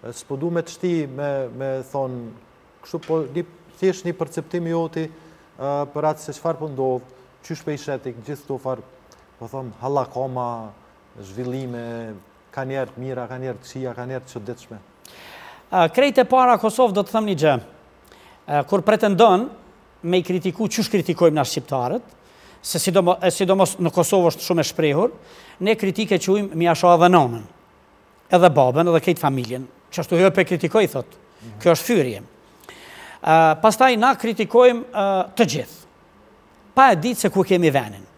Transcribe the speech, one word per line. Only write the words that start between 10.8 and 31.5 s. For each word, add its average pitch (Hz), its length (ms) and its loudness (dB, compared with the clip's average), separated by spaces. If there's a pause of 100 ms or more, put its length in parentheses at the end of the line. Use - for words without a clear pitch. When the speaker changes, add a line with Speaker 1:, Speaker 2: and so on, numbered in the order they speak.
Speaker 1:
zhvillime, 123 680 -10 (720)
ka 135 120 -10
njerë 135 300 -8
të 120 60 -14
mira, 127 280 -10
ka 127 120 -12
njerë 127 180 -10
të - 80 -20
këqija, 131 300 -10
ka 123 120 -10
njerë 127 160 -10
të - 80 -20
çuditshme. 113 440 -14 (960)
Speaker 2:
A, 180 220 4
krejt 269 280 2
e 226 80 6
para 247 320 4
Kosovë 226 360 2
do 202 80 0
të - 100 -16
them 220 140 -2
një 180 120 -2
gjë. 151 160 4
E, - 1000 -10 (100)
kur 190 160 0
pretendon 214 640 4 (560)
me 180 160 0
i 170 60 -4
kritiku, 185 440 -4
qysh - 220 -4
kritikojmë 165 480 2
na 135 80 2
shqiptarët, 135 560 -4 (580)
se - 200 -8
sidomo-, 180 360 2
e, 180 160 0
sidomos 190 480 2
në 165 140 0
Kosovë 175 380 4
është - 120 -12
shumë 170 160 0
e - 80 -2
shprehur, 156 460 0 (500)
ne 214 120 2
kritike 196 440 0
quajmë 196 360 -2
me 170 100 2
jasho 170 260 4
edhe 175 160 6
nonën, 120 380 4 (880)
edhe 175 220 6
babën, 143 340 2
edhe 160 140 2
krejt 135 160 0
familjen, 127 420 -4 (240)
që - 140 -8
ashtu 170 180 0
jo 190 140 6
pe 185 100 4
kritikoj, 185 480 0
thot. - 240 -10 (240)
Speaker 1:
Mhm. 110 220 -20